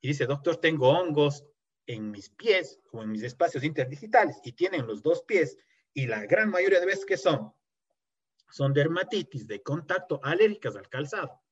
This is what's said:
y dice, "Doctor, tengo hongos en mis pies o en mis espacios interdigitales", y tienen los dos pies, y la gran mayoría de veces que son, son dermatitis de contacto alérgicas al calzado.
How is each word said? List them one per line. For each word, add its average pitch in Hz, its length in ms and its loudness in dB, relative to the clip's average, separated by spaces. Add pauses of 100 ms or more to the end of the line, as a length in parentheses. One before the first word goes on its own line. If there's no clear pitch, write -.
y 131 80 -6
dice, 139 180 0
"Doctor, 143 320 -2
tengo 156 300 4
hongos 147 560 2 (420)
en 107 240 -8
mis 101 200 -16
pies 190 480 0 (140)
o 113 100 -12
en 107 80 -8
mis 107 120 -4
espacios 135 420 -2
interdigitales", 202 800 0
y 123 80 -14
tienen 180 340 -2
los 110 160 -8
dos 165 200 0
pies, 170 340 0 (360)
y 135 140 -6
la 107 200 -4
gran 208 240 2
mayoría 185 300 4
de 180 60 -2
veces 190 180 -4
que 190 120 -2
son, - 360 -2 (1000)
son 139 220 -2
dermatitis 156 760 -2
de 104 140 -10
contacto 165 600 -4
alérgicas 180 540 2
al 98 120 -16
calzado. 147 640 -8